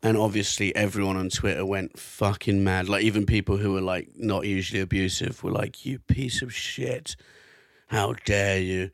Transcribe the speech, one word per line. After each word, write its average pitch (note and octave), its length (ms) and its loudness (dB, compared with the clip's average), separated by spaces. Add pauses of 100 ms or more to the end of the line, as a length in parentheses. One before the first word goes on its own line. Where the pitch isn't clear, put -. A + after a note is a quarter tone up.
And A2 120 4
obviously G#2 600 0
everyone G2 420 0
on F#2 120 -2
Twitter F#2 360 -2
went F#2+ 340 -4
fucking G2 640 0
mad. F#2 240 2
Like, G2+ 160 2
even G#2+ 220 2
people G2+ 320 2
who G2+ 160 0
were, F#2+ 80 0
like, F#2 340 -4
not G2+ 300 -2
usually F#2+ 360 -2
abusive F#2+ 600 -2
were F#2+ 80 -4
like, G#2 340 -4
You C3 140 -4
piece - 420 0
of B2 120 -4
shit. - 640 -6 (720)
How G#2+ 260 0 (120)
dare G2+ 340 2
you? F#2 340 -2